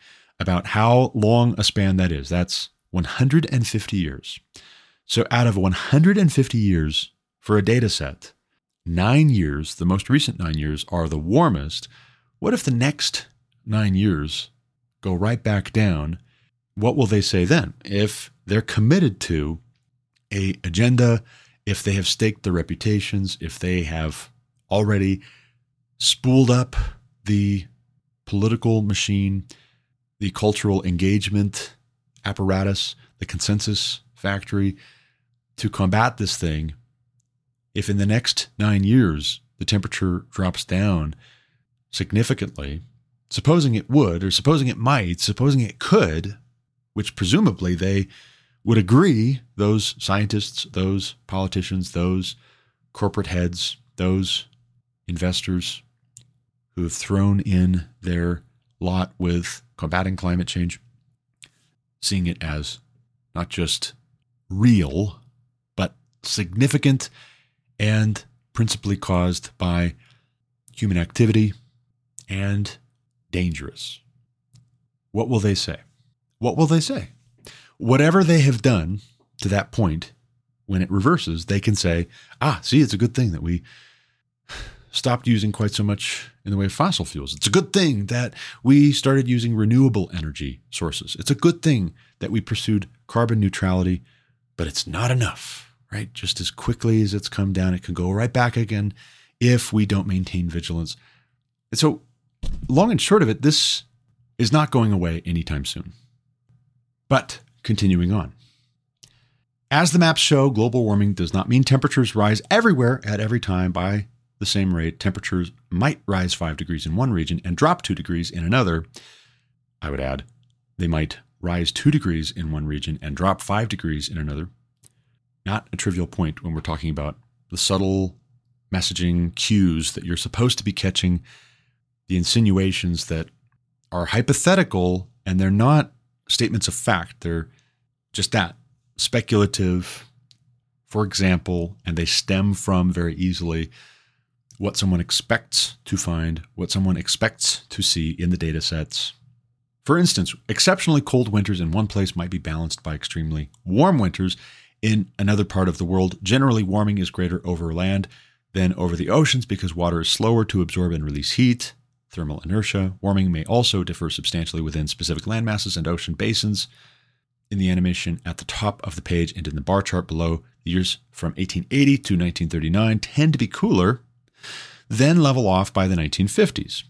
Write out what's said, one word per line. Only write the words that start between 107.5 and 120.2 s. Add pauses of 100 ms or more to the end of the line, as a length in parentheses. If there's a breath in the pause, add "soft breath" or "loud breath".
continuing
on. (1400 soft breath)
As
the
maps
show,
global
warming
does
not
mean
temperatures
rise
everywhere
at
every
time
by (300)
the
same
rate.
Temperatures (180)
might
rise
five
degrees
in
one
region
and
drop
two
degrees
in
another. (960 loud breath)
I
would
add, (540)